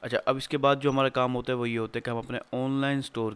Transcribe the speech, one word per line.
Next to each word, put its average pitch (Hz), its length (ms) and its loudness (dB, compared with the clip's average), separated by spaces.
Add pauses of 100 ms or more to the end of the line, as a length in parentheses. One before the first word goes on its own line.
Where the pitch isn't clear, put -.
अच्छा, 117 140 -2
अब 135 200 0
इसके 135 200 -4
बाद 139 220 4
जो 139 120 2
हमारा 135 180 4
काम 127 240 2
होता 123 180 -2
है 127 60 0
वो 120 80 -2
ये 117 120 0
होता 113 200 -4
है 117 40 -4
कि 123 100 -6
हम 117 60 -2
अपने 120 220 -6 (140)
ऑनलाइन 135 480 0
स्टोर 113 340 -2